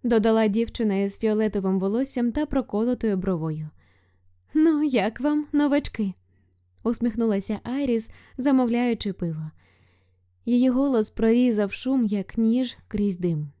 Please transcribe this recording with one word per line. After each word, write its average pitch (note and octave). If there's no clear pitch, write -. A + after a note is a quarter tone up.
додала A3
дівчина A3
із G3+
фіолетовим G#3
волоссям A#3+
та D4
проколотою A#3
бровою. D#3+
«Ну, D#4
як A3+
вам, D4+
новачки?» C#4+
усміхнулася A3+
Айріс, B3
замовляючи A#3+
пиво. D#3
Її B3
голос B3
прорізав A3+
шум, B3+
як G3+
ніж A#3+
крізь G3+
дим. D#3+